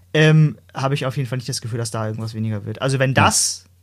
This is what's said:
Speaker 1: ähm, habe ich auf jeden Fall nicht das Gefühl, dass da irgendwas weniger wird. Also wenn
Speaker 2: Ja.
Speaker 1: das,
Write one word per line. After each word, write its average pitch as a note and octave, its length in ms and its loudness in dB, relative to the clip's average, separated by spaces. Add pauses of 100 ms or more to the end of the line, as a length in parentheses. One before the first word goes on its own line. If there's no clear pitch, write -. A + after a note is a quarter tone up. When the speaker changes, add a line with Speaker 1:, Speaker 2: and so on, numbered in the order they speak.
(140)
Speaker 1:
ähm, D#3 440 6 (160)
habe C3+ 200 -2
ich C#3+ 120 -2
auf C3 120 -4
jeden C3+ 120 -4
Fall B2+ 80 -4
nicht B2 120 -8
das C3+ 120 -6
Gefühl, A#2 160 -6
dass A#2 140 -4
da A2+ 160 -4
irgendwas A2 280 -8
weniger A2 300 -4
wird. G#2+ 160 -8
Also C3+ 180 0
wenn C3+ 160 2
Speaker 2:
Ja. C#3+ 100 6
Speaker 1:
das, - 400 -2 (180)